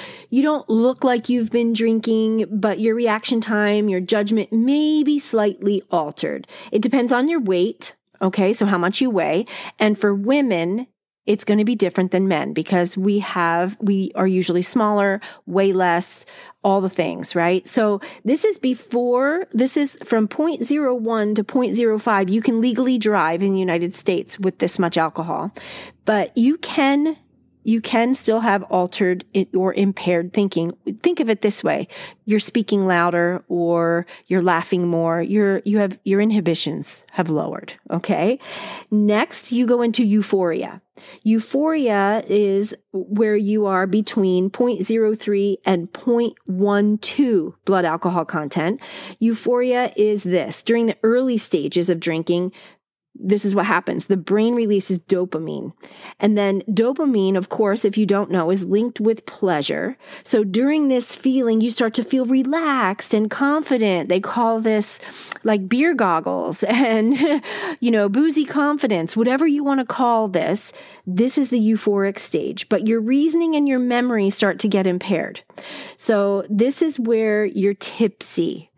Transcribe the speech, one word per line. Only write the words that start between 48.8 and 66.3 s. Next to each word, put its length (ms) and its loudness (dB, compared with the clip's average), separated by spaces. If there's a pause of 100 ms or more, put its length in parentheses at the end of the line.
Euphoria 760 0
is 260 2
this. 400 -2
During 240 2
the 160 0
early 340 2
stages 540 0
of 100 0
drinking, 520 -2 (640)
this 280 0
is 80 0
what 100 2
happens. 420 -2
The 120 2
brain 360 2
releases 440 0
dopamine. 720 -4 (480)
And 160 4
then 320 0
dopamine, 680 2
of 140 -2
course, 340 0
if 140 0
you 80 2
don't 260 0
know, 200 2
is 120 0
linked 380 -2
with 240 0
pleasure. 720 -2 (260)
So 220 0
during 440 2
this 260 0
feeling, 480 2
you 80 0
start 240 -2
to 100 -2
feel 220 0
relaxed 880 0
and 160 2
confident. 800 0
They 100 2
call 400 0
this, 400 0 (440)
like, 220 2
beer 280 2
goggles 680 -2